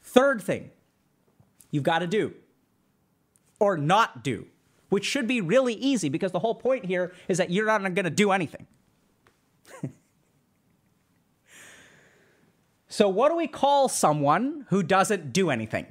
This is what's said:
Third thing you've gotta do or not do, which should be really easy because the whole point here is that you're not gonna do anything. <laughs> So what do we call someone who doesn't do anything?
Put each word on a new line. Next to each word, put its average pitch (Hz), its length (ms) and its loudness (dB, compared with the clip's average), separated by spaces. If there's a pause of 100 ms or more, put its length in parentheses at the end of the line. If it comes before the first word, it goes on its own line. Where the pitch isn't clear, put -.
(160)
Third 262 240 4
thing 147 300 -6 (1000)
you've 147 120 -4
gotta 165 240 0
do 175 260 -2 (1300)
or 202 160 2
not 156 480 0
do, 107 220 -4 (420)
which 202 160 0
should 277 220 -2
be 240 160 0
really 240 320 2
easy 233 340 -2
because 160 240 -2
the 185 60 -2
whole 220 160 -2
point 233 320 -4
here 180 260 -2 (160)
is 185 80 0
that 180 140 -2
you're 208 160 0
not 196 280 0
gonna 185 140 0
do 196 220 2
anything. 185 360 -2 (1160)
<laughs> 135 80 -8 (3000)
So 202 220 2
what 220 180 2
do 330 80 0
we 330 100 -2
call 277 440 2
someone 175 800 0
who 196 120 2
doesn't 180 520 0
do 180 160 2
anything? 110 400 -4